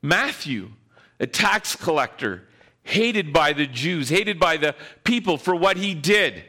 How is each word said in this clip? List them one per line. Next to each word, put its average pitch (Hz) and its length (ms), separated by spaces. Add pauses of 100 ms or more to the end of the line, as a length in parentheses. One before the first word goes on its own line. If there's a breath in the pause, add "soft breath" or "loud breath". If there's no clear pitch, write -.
Matthew, 143 680 (460 soft breath)
a - 80
tax - 500
collector, 123 720 (340 soft breath)
hated 208 500
by 151 200
the 147 140
Jews, 139 420
hated 196 300
by 165 180
the 151 180 (300 loud breath)
people 202 340
for 180 160
what 185 220
he 196 180
did. 151 540